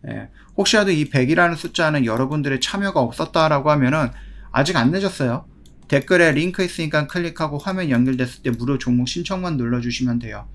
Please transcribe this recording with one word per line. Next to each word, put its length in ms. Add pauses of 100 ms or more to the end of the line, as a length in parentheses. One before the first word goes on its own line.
예, 220 (260)
혹시라도 360
이 180
백이라는 460
숫자는 500
여러분들의 560
참여가 400
없었다라고 720
하면은 380 (420)
아직 260
안 140
늦었어요. 540 (420)
댓글에 440
링크 320
있으니까 440
클릭하고 500
화면 320
연결됐을 540
때 80
무료 260
종목 300
신청만 500
눌러주시면 600
돼요. 360